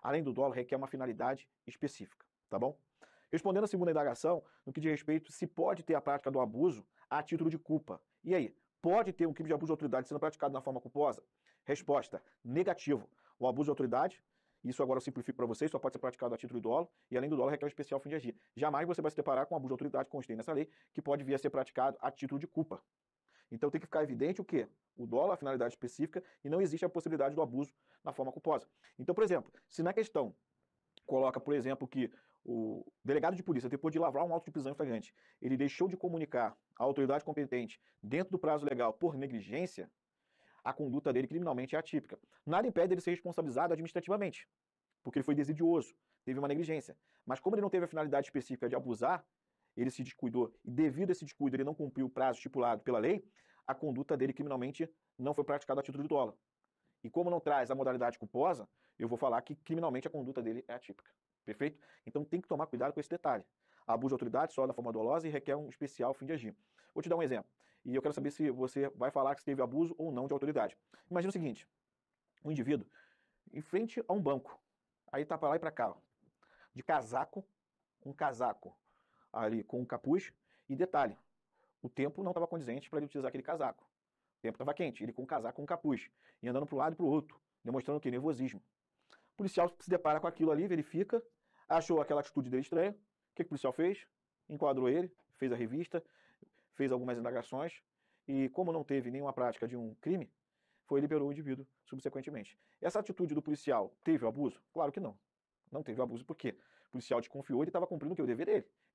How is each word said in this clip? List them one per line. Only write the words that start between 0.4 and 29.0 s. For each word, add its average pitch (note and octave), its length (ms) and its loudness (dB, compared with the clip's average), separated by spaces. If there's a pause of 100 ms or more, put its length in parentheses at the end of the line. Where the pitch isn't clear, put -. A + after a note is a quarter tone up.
requer B2+ 220 -2
uma C3+ 100 -4
finalidade B2+ 600 -4 (180)
específica, - 580 -8 (240)
tá G2+ 120 -2
bom? C3+ 180 -2 (540)
Respondendo F#3+ 320 4
a - 20 4
segunda F3+ 240 2
indagação, D3+ 540 2 (200)
no C3+ 80 -8
que D#3 80 -6
diz D#3 100 2
respeito D#3 420 0
se - 160 -4
pode F3 340 0
ter D#3+ 140 2
a C#3+ 40 2
prática C#3 300 0
do C3 80 2
abuso B2 480 2 (240)
a C#3+ 120 2
título D#3+ 280 0
de D#3+ 80 0
culpa. - 420 -2 (220)
E D#3+ 100 -2
aí, D#3 220 2 (260)
pode F#3+ 320 4
ter E3 140 2
um D3+ 80 0
crime D#3+ 140 -4
de D#3+ 60 2
abuso D#3+ 120 0
de D#3 60 0
autoridade C3 340 0
sendo D3 140 -6
praticado D3 340 -2
na C3 60 -4
forma C3 200 -4
culposa? C#3+ 440 0 (400)
Resposta, - 580 0 (220)
negativo. D3 640 0 (260)
O B2+ 120 2
abuso C3 180 2
de D3+ 40 2
autoridade, C3+ 540 0 (380)
isso B2 180 -2
agora C3 180 2
eu - 20 0
simplifico B2 360 -6
pra B2 80 0
vocês, A#2 260 0
só C3+ 80 -2
pode B2+ 160 -2
ser - 40 -10
praticado B2+ 360 -4
a A#2 40 -4
título B2 220 -6
de - 20 -4
dolo, C#3 260 2 (220)
e B2+ 80 0
além C3+ 100 0
do D3+ 80 0
dolo C3 140 4
requer D3 160 -2
um - 20 -4
especial C#3 300 -4
fim C#3 100 -10
de D3 60 -4
agir. B2 220 -6 (180)
Jamais D3 320 0
você E3+ 160 0
vai D3+ 80 0
se - 60 -6
deparar C#3 300 2
com E3+ 100 -2
abuso C3 140 -2
de - 20 -2
autoridade, C3+ 360 -2
constei B2 280 -6
nessa A2+ 160 -4
lei, D3+ 180 0 (240)
que - 80 -4
pode C#3+ 220 0
vir C3+ 100 2
a C3+ 40 2
ser C#3+ 120 0
praticado C3+ 500 0
a C3 120 -2
título C3+ 260 -6
de D#3+ 80 -6
culpa. D#3 340 -4 (720)
Então B2+ 200 0
tem D#3 100 0
que - 60 -10
ficar D#3 180 2
evidente C#3 360 0
o F#3+ 40 -8
quê? B2+ 240 0 (280)
O B2 100 -8
dolo, C3 260 4
a C3 40 2
finalidade B2 380 0
específica, D#3+ 480 -4 (220)
e C#3+ 40 -6
não E3 120 2
existe D#3+ 240 2
a F3+ 40 2
possibilidade D#3 460 0
do D#3+ 80 2
abuso C3+ 320 -2 (280)
na D3 100 -6
forma C3 200 -4
culposa. D3+ 360 0 (300)
Então, D3 160 0